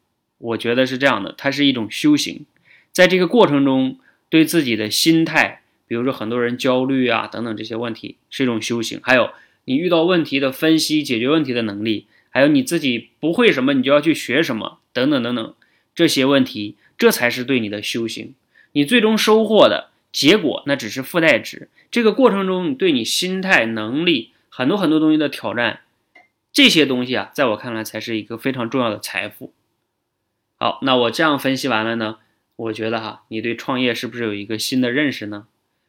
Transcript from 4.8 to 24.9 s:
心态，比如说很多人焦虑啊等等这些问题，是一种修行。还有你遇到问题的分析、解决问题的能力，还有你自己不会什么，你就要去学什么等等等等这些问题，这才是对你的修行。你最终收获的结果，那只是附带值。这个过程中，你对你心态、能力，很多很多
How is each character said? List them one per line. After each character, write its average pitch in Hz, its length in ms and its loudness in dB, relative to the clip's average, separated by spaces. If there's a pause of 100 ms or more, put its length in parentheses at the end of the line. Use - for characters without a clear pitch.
心 165 360 2
态， 151 340 0 (260)
比 117 80 -6
如 120 100 -2
说 135 60 -2
很 110 200 -6
多 120 120 -2
人 120 140 -2
焦 127 300 0
虑 131 220 0
啊 113 180 0
等 110 180 -10
等 113 100 -8
这 107 80 -10
些 110 140 -10
问 117 160 -6
题， 113 240 -16 (140)
是 - 140 -2
一 - 20 2
种 113 160 -2
修 117 180 -4
行。 - 220 -8
还 127 120 4
有 117 160 4 (360)
你 131 100 0
遇 170 140 0
到 165 140 4
问 175 200 2
题 139 160 -2
的 135 100 0
分 160 280 2
析、 151 240 0
解 131 160 -2
决 120 100 0
问 156 160 2
题 131 80 -4
的 120 100 -2
能 104 220 -4
力， 107 220 -2 (240)
还 123 100 0
有 143 80 6
你 143 140 4
自 165 180 -2
己 120 300 -4 (100)
不 165 140 -2
会 233 180 4
什 135 100 0
么， 139 120 2
你 131 80 2
就 135 100 2
要 147 80 6
去 151 140 2
学 131 280 -2
什 131 140 -4
么 92 220 -10 (160)
等 127 160 0
等 135 120 0
等 120 120 -4
等 110 200 -8 (400)
这 165 140 4
些 131 160 2
问 139 180 4
题， 104 340 -8 (200)
这 233 140 4
才 - 180 2
是 120 160 -6
对 127 160 0
你 107 80 -4
的 104 140 -8
修 117 260 -6
行。 117 260 -14 (380)
你 143 140 0
最 233 160 2
终 214 160 2
收 220 260 4
获 202 240 6
的 - 220 -4 (200)
结 175 280 4
果， 147 260 -4
那 139 100 -2
只 120 140 -6
是 131 140 -8
附 170 180 -4
带 151 180 4
值。 - 300 -14 (220)
这 240 120 0
个 214 100 4
过 240 180 4
程 190 160 -2
中， 185 240 -2
你 131 40 -2
对 180 180 0
你 120 120 0
心 185 380 -4
态、 180 240 2
能 113 400 -4
力， 143 260 -2 (160)
很 127 200 -4
多 196 100 2
很 180 100 0
多 156 100 2